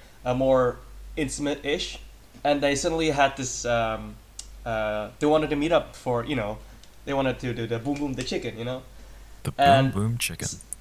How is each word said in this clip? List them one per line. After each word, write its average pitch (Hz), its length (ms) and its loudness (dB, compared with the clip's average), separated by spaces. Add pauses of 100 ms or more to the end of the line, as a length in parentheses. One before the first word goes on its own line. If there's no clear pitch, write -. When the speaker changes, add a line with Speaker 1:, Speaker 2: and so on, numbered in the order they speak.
(240)
Speaker 1:
uh, 127 80 0
more 127 460 4 (380)
intimate-ish, 147 840 -4 (460)
and 143 160 4
they 143 160 2
suddenly 160 340 2
had 139 260 4
this, - 300 -6
um, 110 480 0 (500)
uh, 107 440 -2 (100)
they 147 80 2
wanted 151 240 4
to 151 60 0
meet 151 160 2
up - 240 2
for, 120 280 -2
you 147 120 -2
know, 107 220 -4 (460)
they 139 100 -4
wanted 135 260 0
to 123 120 -4
do 113 140 -4
the 113 120 -2
boom 135 200 -2
boom 143 160 -2
the 123 80 -4
chicken, 113 360 -4
you 117 60 -6
know? 127 180 -6 (600)
Speaker 2:
The 143 100 -2
boom 139 140 4
Speaker 1:
And 135 260 8
Speaker 2:
boom 110 260 0
chicken. - 260 -4
Speaker 1:
s-, - 200 -8 (160)